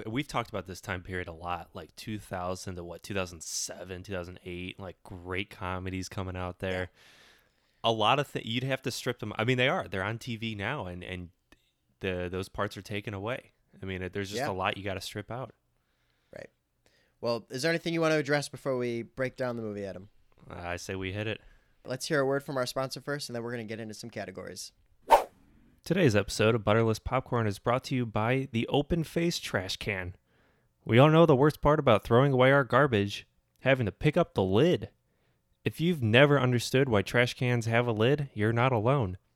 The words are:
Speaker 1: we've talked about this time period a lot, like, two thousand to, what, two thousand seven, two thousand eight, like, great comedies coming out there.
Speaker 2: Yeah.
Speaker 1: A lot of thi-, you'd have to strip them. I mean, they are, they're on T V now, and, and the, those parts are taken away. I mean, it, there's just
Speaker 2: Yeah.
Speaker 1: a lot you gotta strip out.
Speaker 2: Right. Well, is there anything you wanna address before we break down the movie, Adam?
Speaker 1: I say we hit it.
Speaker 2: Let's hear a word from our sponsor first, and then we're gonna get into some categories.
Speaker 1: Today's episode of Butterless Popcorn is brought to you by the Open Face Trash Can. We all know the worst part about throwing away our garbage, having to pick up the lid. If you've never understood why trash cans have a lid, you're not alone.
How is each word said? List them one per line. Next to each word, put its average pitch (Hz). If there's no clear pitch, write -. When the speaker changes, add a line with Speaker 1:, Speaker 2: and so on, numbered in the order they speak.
Speaker 1:
we've 123
talked 120
about 92
this 92
time 92
period 90
a 85
lot, 87
like, 85
two 107
thousand 92
to, 90
what, 85
two -
thousand 90
seven, 92
two 101
thousand 90
eight, 90
like, 92
great 92
comedies 92
coming 92
out 90
there. 92
Speaker 2:
Yeah. 90
Speaker 1:
A 117
lot 113
of 147
thi-, -
you'd 120
have 135
to 127
strip -
them. 107
I 110
mean, 127
they 127
are, 160
they're 92
on 110
T 117
V 110
now, 107
and, 90
and 90
the, 90
those 92
parts -
are 104
taken 104
away. 104
I -
mean, 95
it, 90
there's 101
just 107
Speaker 2:
Yeah. 135
Speaker 1:
a -
lot 95
you 98
gotta 95
strip -
out. 120
Speaker 2:
Right. 50
Well, 117
is 127
there 160
anything 165
you 165
wanna 156
address 143
before 131
we 120
break 127
down 123
the 117
movie, 104
Adam? 95
Speaker 1:
I 87
say 95
we 95
hit 107
it. 110
Speaker 2:
Let's 131
hear 156
a 135
word 139
from 143
our 127
sponsor 135
first, 143
and 120
then 117
we're 120
gonna 120
get 107
into 110
some 113
categories. 95
Speaker 1:
Today's 160
episode 107
of 110
Butterless 110
Popcorn 123
is 101
brought 123
to 139
you 123
by 120
the 113
Open 156
Face 170
Trash -
Can. 95
We 110
all 147
know 160
the 156
worst 143
part 151
about 123
throwing 135
away 127
our 139
garbage, 117
having 131
to 95
pick -
up 170
the 104
lid. 107
If -
you've 160
never 135
understood 127
why 104
trash 120
cans 123
have 117
a 120
lid, 131
you're 107
not 120
alone. 113